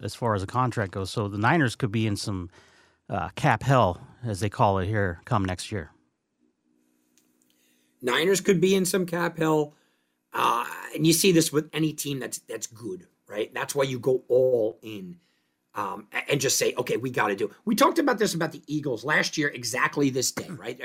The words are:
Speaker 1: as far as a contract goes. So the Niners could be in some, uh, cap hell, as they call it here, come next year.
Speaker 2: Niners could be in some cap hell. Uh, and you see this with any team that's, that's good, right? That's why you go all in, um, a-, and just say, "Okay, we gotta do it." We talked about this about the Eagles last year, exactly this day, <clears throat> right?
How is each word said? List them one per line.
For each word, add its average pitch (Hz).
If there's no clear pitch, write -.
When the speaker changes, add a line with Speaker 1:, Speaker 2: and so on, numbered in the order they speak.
Speaker 1:
as 117
far 113
as 95
a 95
contract 120
goes. 95
So 104
the 101
Niners 127
could 104
be 110
in 104
some, 92
uh, 87
cap 127
hell, 120
as 107
they 104
call 101
it 92
here, 101
come 101
next 92
year. 87
Speaker 2:
Niners 156
could 190
be 185
in 190
some 185
cap 170
hell. 156
Uh, 120
and 156
you 170
see 190
this 165
with 151
any 151
team 143
that's, 110
that's 113
good, 101
right? 104
That's 127
why 139
you 131
go 127
all 123
in, 95
um, 104
a-, -
and 139
just 123
say, 120
"Okay, 120
we 123
gotta 113
do 107
it." 101
We 226
talked 330
about 269
this 202
about 165
the -
Eagles 143
last 151
year, 147
exactly 131
this 127
day, -
<clears throat> -
right? 123